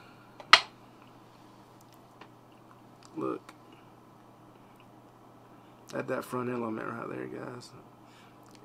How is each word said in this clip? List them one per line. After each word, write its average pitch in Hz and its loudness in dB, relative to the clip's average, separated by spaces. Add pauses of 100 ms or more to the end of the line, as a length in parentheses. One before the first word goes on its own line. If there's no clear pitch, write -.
(3250)
look - 2 (2500)
at 131 4
that 127 4
front 123 4
element 117 4
right 113 0
there, 127 0
guys. 123 -4 (960)